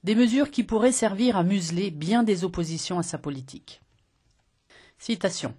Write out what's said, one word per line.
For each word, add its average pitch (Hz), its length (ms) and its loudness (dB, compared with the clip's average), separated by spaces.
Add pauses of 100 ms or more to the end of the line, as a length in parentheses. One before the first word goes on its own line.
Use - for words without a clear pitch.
des 208 100 2
mesures 247 340 4
qui 240 140 -2
pourraient 226 300 2
servir 220 420 0
à 180 80 2
museler 180 480 0
bien 175 320 0
des 190 220 2
oppositions 175 540 -4
à 170 40 -2
sa 160 140 -6
politique. - 640 -12 (1160)
Citation. 180 600 -4